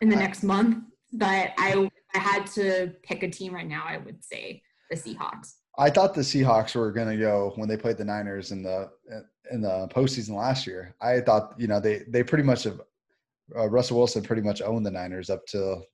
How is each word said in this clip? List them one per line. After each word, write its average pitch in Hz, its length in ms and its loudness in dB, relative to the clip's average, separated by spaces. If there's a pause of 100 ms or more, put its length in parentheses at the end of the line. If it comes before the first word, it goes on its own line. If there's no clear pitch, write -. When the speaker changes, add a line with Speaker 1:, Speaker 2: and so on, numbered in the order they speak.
Speaker 1:
in 220 80 6
the 208 80 6
Speaker 2:
I - 20 4
Speaker 1:
next 190 240 -2
month? 208 400 4 (300)
But 196 440 0
I, 190 320 2 (240)
I 190 60 0
had 202 280 0
to 185 460 0 (100)
pick - 200 -6
a 180 60 -4
team 185 240 -10
right 170 140 -10
now, 156 180 -8
I 160 120 -8
would - 260 -16
say - 380 -14 (280)
the 165 80 -6
Seahawks. - 580 -12 (220)
Speaker 2:
I 143 120 6
thought 190 240 6
the 151 80 -2
Seahawks 127 540 2
were 113 160 0
gonna 110 260 -2
go 101 380 2
when 107 140 -6
they 110 80 -2
played 110 200 -2
the 107 80 -6
Niners 104 460 -6
in 95 120 -8
the, 95 260 -4 (640)
in 120 100 -4
the 95 320 -2
postseason 127 420 0
last 120 320 -2
year. 90 340 -12
I 123 200 2
thought, 127 360 4
you 117 100 -2
know, 104 120 2
they, 104 280 0
they 120 160 2
pretty 151 200 2
much 127 200 4
have, 104 180 -6 (760)
uh, 113 120 0
Russell 120 280 2
Wilson 120 260 2
pretty 110 180 -2
much 104 200 -2
owned 107 240 -2
the 98 60 -2
Niners 90 380 -8
up 95 180 -4
to, 95 340 -4 (120)